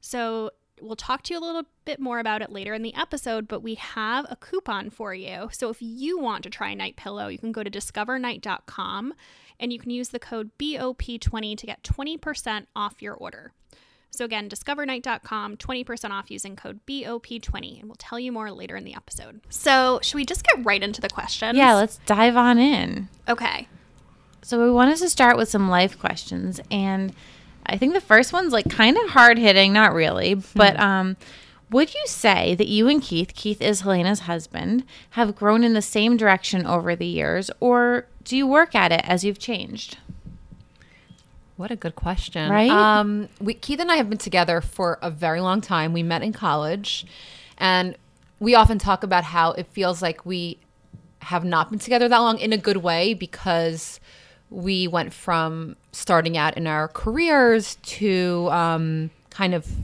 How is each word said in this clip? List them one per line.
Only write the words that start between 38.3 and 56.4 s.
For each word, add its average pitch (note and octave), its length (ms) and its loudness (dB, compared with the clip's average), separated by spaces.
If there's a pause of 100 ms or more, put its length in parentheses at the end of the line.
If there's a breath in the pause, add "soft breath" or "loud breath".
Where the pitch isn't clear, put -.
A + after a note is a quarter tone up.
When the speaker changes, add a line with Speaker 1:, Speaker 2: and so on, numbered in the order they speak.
Speaker 2:
you C#4 80 2
work D4+ 280 4
at F#3 160 4
it E3 140 0
as F3+ 180 0
you've G3+ 160 -2
changed? - 600 -10 (1600 soft breath)
Speaker 3:
What F#3+ 120 -10
a A#3+ 60 -8
good E3 180 -10
question. F3 560 -4
Speaker 2:
Right? G#3+ 200 4
Speaker 3:
Um, G#3 580 4 (100)
we, G#3 140 -4
Keith C#4 280 -6
and F4 120 0
I E4 40 4
have B3 120 0
been G#3+ 80 -4
together E3+ 460 0
for - 400 -4
a F3 80 -6
very D#3+ 320 -2
long F#3 180 0
time. E3 320 -2
We E3+ 100 -2
met E3 200 -2
in G#3+ 100 -4
college, D#3+ 720 -4 (540 loud breath)
and F#3 400 2 (420)
we A#3 140 4
often A3 240 8
talk F#3+ 240 0
about F#3 220 2
how E3 280 2
it E3 140 -6
feels F3+ 340 -2
like E3 240 -4
we F3 320 -6 (600)
have F3 260 -4
not E3+ 240 0
been G#3+ 120 -8
together A#3+ 280 2
that A#3+ 100 6
long A3+ 200 2
in A3 160 -2
a G#3+ 40 0
good G3 200 0
way, F3 340 0
because E3+ 880 -4 (500 soft breath)
we F#3 380 -2
went E3+ 240 -2
from D#3+ 640 -4 (160)
starting E3 460 2
out D3+ 180 0